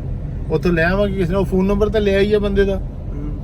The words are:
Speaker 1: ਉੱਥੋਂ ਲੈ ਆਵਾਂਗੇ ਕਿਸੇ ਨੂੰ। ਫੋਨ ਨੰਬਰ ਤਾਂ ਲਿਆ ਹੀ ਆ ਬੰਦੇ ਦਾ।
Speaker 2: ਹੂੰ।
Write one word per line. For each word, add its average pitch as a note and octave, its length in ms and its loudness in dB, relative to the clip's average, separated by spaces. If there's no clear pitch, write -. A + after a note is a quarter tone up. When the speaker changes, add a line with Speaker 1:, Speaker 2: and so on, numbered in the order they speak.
Speaker 1:
ਉੱਥੋਂ D#3 200 0
ਲੈ D#3+ 120 2
ਆਵਾਂਗੇ G3 300 2
ਕਿਸੇ F3+ 200 0
ਨੂੰ। F#3+ 120 2
ਫੋਨ F#3 200 2
ਨੰਬਰ G#3 240 2
ਤਾਂ G#3+ 120 2
ਲਿਆ G3 180 2
ਹੀ G3+ 140 2
ਆ G#3 60 2
ਬੰਦੇ G3 260 2
ਦਾ। G3 100 0
Speaker 2:
ਹੂੰ। - 680 -8